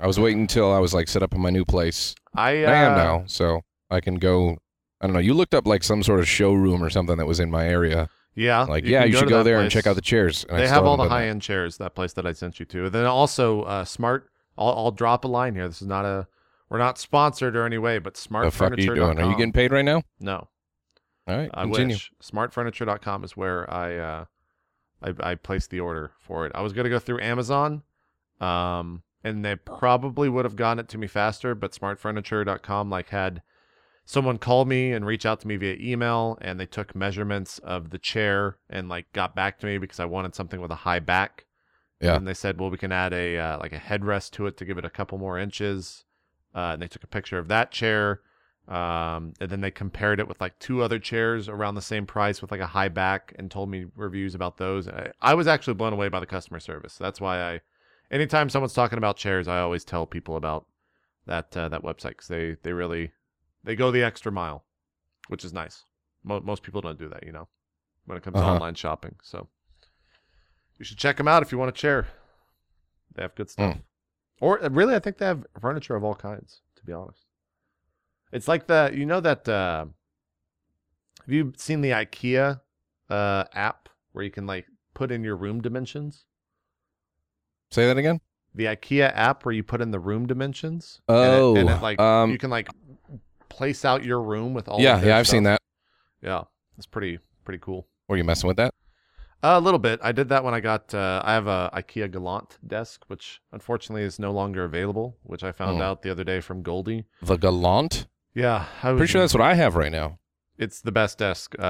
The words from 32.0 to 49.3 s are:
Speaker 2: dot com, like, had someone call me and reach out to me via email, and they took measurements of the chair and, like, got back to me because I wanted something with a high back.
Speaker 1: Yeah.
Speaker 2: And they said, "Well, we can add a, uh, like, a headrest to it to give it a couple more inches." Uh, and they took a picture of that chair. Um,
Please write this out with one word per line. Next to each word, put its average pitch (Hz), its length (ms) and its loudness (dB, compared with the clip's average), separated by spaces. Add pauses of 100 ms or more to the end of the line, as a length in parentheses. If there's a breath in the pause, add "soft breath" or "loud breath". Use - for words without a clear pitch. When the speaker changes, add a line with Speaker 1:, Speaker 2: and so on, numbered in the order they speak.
Speaker 2:
dot 98 200 -4
com, 101 260 -4
like, 92 200 -6
had 95 320 -4 (640)
someone 131 340 0
call 127 260 4
me 127 260 0
and 107 140 -4
reach 107 180 -4
out 110 180 0
to 107 60 -10
me 104 80 -4
via 95 240 -4
email, 117 640 -2
and 92 180 -8
they 92 60 -8
took - 300 -10
measurements 101 640 -6
of 87 320 -8
the 92 80 -10
chair 101 580 0 (100)
and, 92 220 -10
like, 87 240 -10
got 92 220 -4
back 98 240 -4
to 104 80 -8
me 101 100 -4
because 92 220 -10
I 87 60 -4
wanted 92 280 -6
something 92 260 -10
with 87 120 -10
a 82 40 -8
high 87 240 -2
back. 90 460 -2 (560)
Speaker 1:
Yeah. 85 140 4
Speaker 2:
And 92 120 -2
they 92 60 -6
said, 90 260 -6
"Well, 95 120 -4
we 90 80 -8
can 92 120 -6
add 92 220 -2
a, 87 240 -2
uh, 80 220 -4
like, 80 140 -10
a 78 40 -10
headrest 101 540 -4
to 101 160 -6
it 95 100 -10
to 92 80 -14
give 90 140 -8
it 85 60 -10
a 85 40 -8
couple 95 300 -10
more 95 180 -6
inches." 98 680 -6 (500)
Uh, 87 180 -4
and 78 80 -8
they 87 60 -10
took - 160 -18
a - 40 -20
picture 98 300 -8
of 85 120 -8
that 101 220 0
chair. 104 500 -2 (460)
Um, 82 720 -4